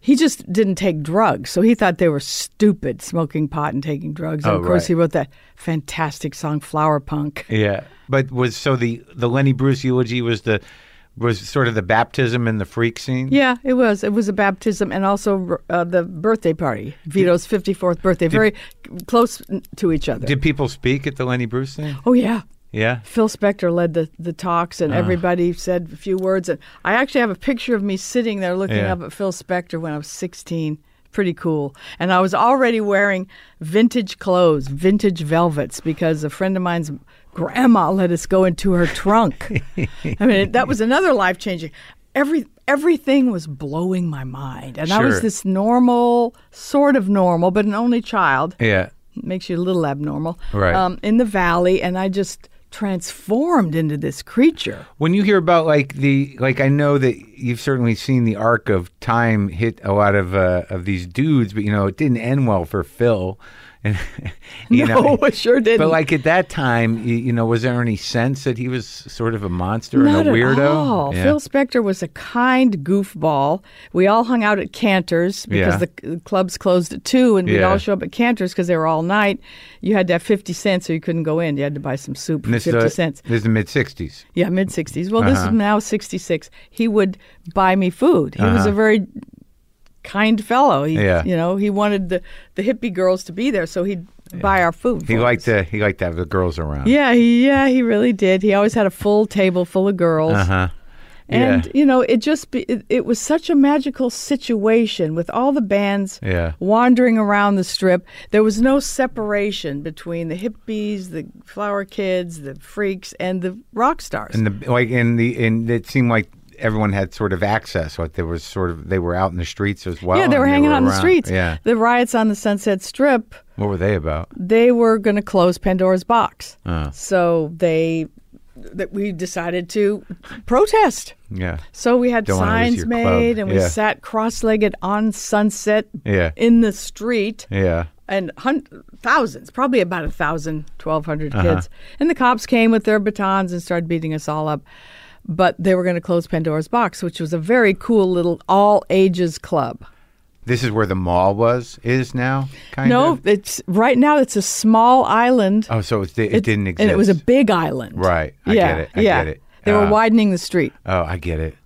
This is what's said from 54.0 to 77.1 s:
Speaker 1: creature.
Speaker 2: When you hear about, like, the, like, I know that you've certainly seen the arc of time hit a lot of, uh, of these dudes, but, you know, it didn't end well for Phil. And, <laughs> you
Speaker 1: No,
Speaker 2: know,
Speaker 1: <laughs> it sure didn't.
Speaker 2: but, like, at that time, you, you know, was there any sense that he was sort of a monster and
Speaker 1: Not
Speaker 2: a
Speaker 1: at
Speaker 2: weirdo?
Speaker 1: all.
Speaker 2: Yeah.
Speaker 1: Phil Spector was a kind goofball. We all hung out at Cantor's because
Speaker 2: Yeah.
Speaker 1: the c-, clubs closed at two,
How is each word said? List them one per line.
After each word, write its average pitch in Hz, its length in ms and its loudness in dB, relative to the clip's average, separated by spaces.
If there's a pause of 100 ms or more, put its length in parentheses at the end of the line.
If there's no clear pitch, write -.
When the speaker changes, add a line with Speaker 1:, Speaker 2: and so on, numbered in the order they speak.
Speaker 1:
creature. - 640 0 (120)
Speaker 2:
When 165 160 2
you 202 80 2
hear 196 160 4
about, 170 280 2
like, 143 280 2
the, 139 440 0
like, 131 220 0
I 135 80 2
know 143 300 4
that 127 180 0 (220)
you've 120 220 -4
certainly 123 340 0
seen 127 300 0
the 110 120 0
arc 113 320 0
of 92 220 0 (100)
time 113 480 2
hit 95 360 -4
a 98 80 -2
lot 101 220 2
of, 95 200 0
uh, 90 340 2
of 92 160 -6
these 90 220 -4
dudes, 123 480 0
but, 104 100 -4
you 104 80 0
know, 101 140 2
it 95 100 -4
didn't 131 220 0
end 127 280 0
well 95 200 2
for 92 180 -4
Phil. 101 540 -2 (460)
And, 104 120 0 (380)
<laughs> - 360 -20
you 247 160 4
Speaker 1:
No, - 160 4
Speaker 2:
know, 285 120 4
Speaker 1:
<laughs> - 100 0
it 277 120 2
sure 247 240 2
didn't. 226 180 4
Speaker 2:
but, 156 100 4
like, 160 240 2
at 147 120 -2
that 180 240 2
time, 117 580 0
you, 117 80 0
you 120 180 -2
know, 117 140 2
was 117 160 2
there 123 180 0
any 120 140 0
sense 127 480 -2
that 120 160 -2
he 120 80 -6
was 127 220 -6
sort - 480 -6
of 101 80 -6
a 98 40 -4
monster 90 500 -2
and 139 140 4
Speaker 1:
Not 311 140 2
Speaker 2:
a 294 40 2
Speaker 1:
at 233 40 2
Speaker 2:
weirdo? 131 400 2
Speaker 1:
all. 214 400 -2
Speaker 2:
Yeah. 180 80 -2
Speaker 1:
Phil 294 160 2
Spector 277 420 -2
was 196 220 -2
a 165 60 -8
kind 254 720 0
goofball. 156 840 0 (300)
We 185 160 4
all 226 160 4
hung 233 180 0
out 208 160 2
at - 140 -8
Cantor's 185 720 0
because - 340 2
Speaker 2:
Yeah. 175 60 0
Speaker 1:
the - 40 -10 (260)
c-, 165 80 -10
clubs 185 340 -2
closed 180 340 0
at - 120 -12
two, 254 320 4